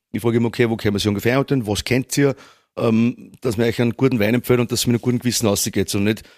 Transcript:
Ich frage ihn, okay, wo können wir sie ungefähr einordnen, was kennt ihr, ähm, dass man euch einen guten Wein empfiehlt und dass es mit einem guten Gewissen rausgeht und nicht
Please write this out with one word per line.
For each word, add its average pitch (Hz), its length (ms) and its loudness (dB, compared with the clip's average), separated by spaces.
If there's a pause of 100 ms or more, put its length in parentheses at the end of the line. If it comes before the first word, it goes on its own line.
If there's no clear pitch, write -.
(120)
Ich 110 100 -6
frage 117 160 2
ihn, 117 80 2
okay, 117 240 0
wo 113 80 -2
können 104 180 0
wir 98 40 0
sie 104 100 0
ungefähr 101 240 0
einordnen, 135 340 0
was 104 160 -2
kennt 123 340 -2
ihr, 139 180 2 (420)
ähm, 117 540 0 (100)
dass 113 160 -4
man 117 100 2
euch 117 140 0
einen 120 160 0
guten 131 220 2
Wein 104 160 2
empfiehlt 123 260 2
und 120 100 -2
dass 117 100 -2
es - 60 -4
mit 123 60 2
einem 113 80 0
guten 123 180 0
Gewissen 117 280 -2
rausgeht 101 480 -2
und 101 100 0
nicht 107 180 -2 (140)